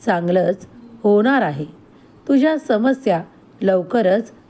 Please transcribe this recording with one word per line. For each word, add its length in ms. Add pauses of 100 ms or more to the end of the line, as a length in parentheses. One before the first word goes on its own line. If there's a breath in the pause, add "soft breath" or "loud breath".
चांगलंच 640 (360)
होणार 380
आहे. 380 (480 loud breath)
तुझ्या 300
समस्या 680 (380)
लवकरच 680 (180)